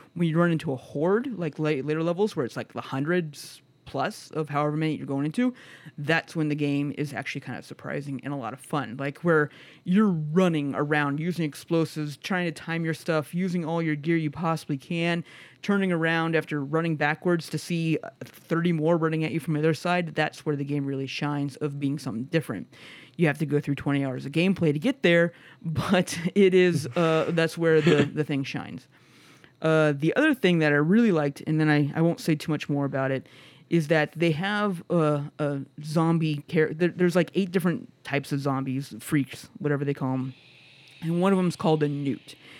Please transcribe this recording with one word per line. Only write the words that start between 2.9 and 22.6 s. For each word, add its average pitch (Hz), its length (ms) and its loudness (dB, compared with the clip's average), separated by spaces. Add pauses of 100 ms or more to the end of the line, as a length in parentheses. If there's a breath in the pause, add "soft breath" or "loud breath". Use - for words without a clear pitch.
plus - 480 -6
of 151 160 -4
however 147 300 -2
many 156 180 0
you're 139 100 -10
going 139 200 -4
into, 247 280 0 (440 loud breath)
that's 151 360 -2
when 156 140 0
the 147 80 -2
game 143 420 -2
is 147 160 -6
actually - 280 -8
kind 113 180 -10
of - 60 -14
surprising 143 580 -8
and 143 80 -8
a 143 60 -6
lot 113 160 -8
of 131 80 -14
fun. 135 360 -6
Like, 139 220 -6
where 156 300 4 (340 loud breath)
you're 208 240 4
running 156 680 2
around, 147 440 0
using 170 240 -2
explosives, 151 720 -2
trying 180 300 -2
to 165 80 -2
time 165 320 -4
your 160 80 0
stuff, 156 420 -2
using 180 300 -2
all 165 160 -2
your 156 160 0
gear 156 180 0
you 156 160 0
possibly 156 460 -2
can, 170 480 -2 (360 loud breath)
turning 196 300 2
around 165 460 2
after 147 260 -2
running 160 320 0
backwards 156 540 0
to 156 80 -4
see, 165 440 0
uh, - 80 -12 (140)
thirty 170 480 -2
more 160 240 2
running 160 300 0
at - 80 -4
you 160 80 -2
from 160 140 -2
the 147 40 0
other 156 140 4
side, 175 420 -2
that's - 300 -2
where 151 100 0
the 139 80 -2
game 139 220 -2
really 135 220 -4
shines 143 500 -4
of 143 200 -4
being 139 220 -2
something 117 260 -6
different. 139 420 -4 (500 loud breath)